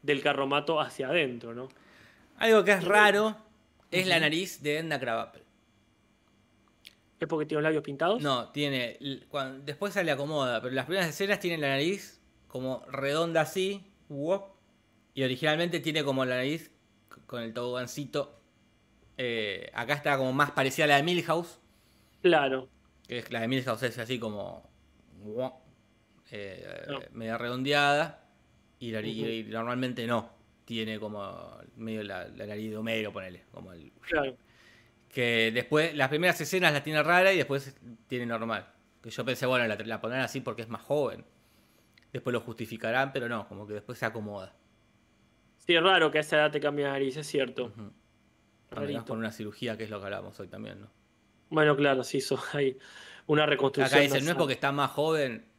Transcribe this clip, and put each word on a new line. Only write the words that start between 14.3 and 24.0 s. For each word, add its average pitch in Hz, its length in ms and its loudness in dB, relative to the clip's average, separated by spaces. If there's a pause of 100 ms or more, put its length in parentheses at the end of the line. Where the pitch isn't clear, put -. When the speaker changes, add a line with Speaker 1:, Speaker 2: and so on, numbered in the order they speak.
Speaker 2:
y 135 80 -2
originalmente 156 580 0
tiene 156 240 -2
como 131 200 2
la 127 120 0
nariz 143 340 -2 (420)
c-, - 140 -20
con 120 160 -8
el 113 120 -8
tobogancito. 123 840 -6 (760)
Eh, 107 580 -4
acá 117 200 -2
está 143 240 0
como 131 140 0
más 139 180 4
parecida 135 340 2
a 151 40 4
la 143 80 8
de 139 80 6
Milhouse. 170 560 -2 (600)
Speaker 1:
Claro. 139 460 4 (380)
Speaker 2:
Que 120 120 -6
es, 117 120 -10
la 117 100 -2
de 127 80 -2
Milhouse 123 360 0
es 113 140 -2
así 120 200 -4